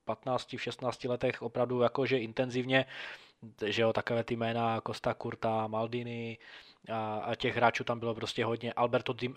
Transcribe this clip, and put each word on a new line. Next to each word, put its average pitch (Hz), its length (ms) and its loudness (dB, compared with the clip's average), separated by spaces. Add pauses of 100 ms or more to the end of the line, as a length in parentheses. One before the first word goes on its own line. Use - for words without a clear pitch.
patnácti, 123 520 -4
v - 40 -8
šestnácti 123 460 -4
letech 123 340 0
opravdu 123 400 0
jakože 127 360 4
intenzivně, 127 680 2 (800)
že 107 160 2
jo, 113 120 6
takové 117 300 0
ty 120 120 -4
jména 113 520 0
Costa 117 260 -2
Curta, 110 540 -2
Maldini 117 680 -4 (540)
a, 110 260 -2
a 117 180 -2
těch 120 200 0
hráčů 120 280 6
tam 117 160 -2
bylo 117 160 -2
prostě 110 300 -2
hodně. 113 280 -2
Alberto 120 400 2
Di-, 120 240 -4